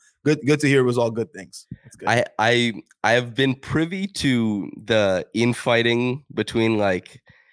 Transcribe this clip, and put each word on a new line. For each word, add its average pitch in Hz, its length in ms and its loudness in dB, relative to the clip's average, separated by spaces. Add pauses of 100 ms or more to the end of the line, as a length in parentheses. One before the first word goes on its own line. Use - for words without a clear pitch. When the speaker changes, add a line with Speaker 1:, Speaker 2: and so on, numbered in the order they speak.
(220)
Speaker 1:
Good, 151 220 0
good 143 160 2
to 147 80 0
hear 135 120 4
it 127 40 4
was 123 140 0
all 117 120 2
good 113 220 -6
things. - 340 -18 (160)
That's - 140 -20
good. 98 100 -12
Speaker 2:
I, 117 180 2 (140)
I, 120 360 2 (280)
I 110 100 2
have 120 220 0
been 135 200 2
privy 165 520 -4
to 113 680 -2
the 104 560 0
infighting 120 1000 0
between, 113 420 0
like, 98 460 -2 (300)